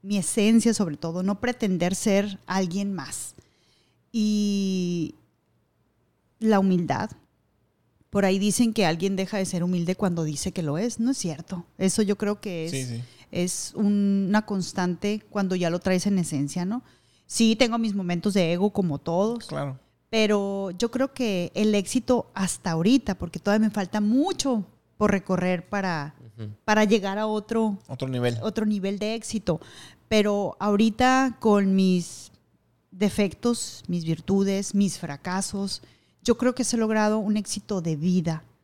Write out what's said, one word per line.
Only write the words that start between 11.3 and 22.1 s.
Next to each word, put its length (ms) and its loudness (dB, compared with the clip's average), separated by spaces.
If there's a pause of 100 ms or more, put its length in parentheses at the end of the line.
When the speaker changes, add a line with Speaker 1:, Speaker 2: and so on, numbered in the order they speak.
Speaker 1:
Eso 240 0
yo 160 0
creo 220 -4
que 260 -8
es, 60 -6
Speaker 2:
Sí, 140 -4
sí. 180 -8 (280)
Speaker 1:
es 440 -4
un, 540 2
una 160 2
constante 840 -4
cuando 260 -2
ya 140 0
lo 100 -2
traes 280 0
en 100 2
esencia, 480 -2
¿no? 180 -6 (420)
Sí, 300 2
tengo 220 2
mis 180 -2
momentos 380 -2
de 200 4
ego 180 0
como 280 -2
todos. 480 -2
Speaker 2:
Claro. 320 -6 (300)
Speaker 1:
Pero 600 0
yo 200 -2
creo 220 -2
que 420 -2
el 200 2
éxito 600 0